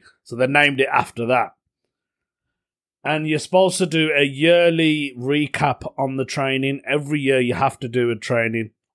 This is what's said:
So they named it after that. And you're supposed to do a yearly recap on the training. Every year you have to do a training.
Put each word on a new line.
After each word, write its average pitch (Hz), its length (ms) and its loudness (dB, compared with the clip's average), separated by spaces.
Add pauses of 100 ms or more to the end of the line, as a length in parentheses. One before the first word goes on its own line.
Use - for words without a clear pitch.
(240)
So - 120 -16
they 127 120 0
named 143 340 2
it 135 100 0
after 120 360 -2
that. 120 260 0 (1500)
And 151 240 -4
you're 151 120 -2
supposed 185 380 2
to 185 80 0
do 156 260 0
a 143 120 2
yearly 156 960 2
recap 143 800 -2
on 135 200 -4
the 135 80 -2
training. 135 600 -2
Every 147 360 -2
year 131 180 2
you 120 140 0
have - 260 -2
to 131 80 -6
do 120 240 0
a 117 40 -4
training. 113 560 -2 (240)